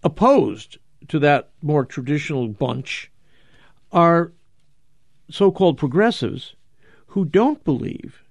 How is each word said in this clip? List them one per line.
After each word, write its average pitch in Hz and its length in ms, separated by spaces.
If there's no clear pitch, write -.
Opposed 151 760
to 156 120
that 143 300
more 147 220
traditional 135 640
bunch 127 640
are 170 400
so-called 190 480
progressives 143 800
who 196 160
don't 220 400
believe - 680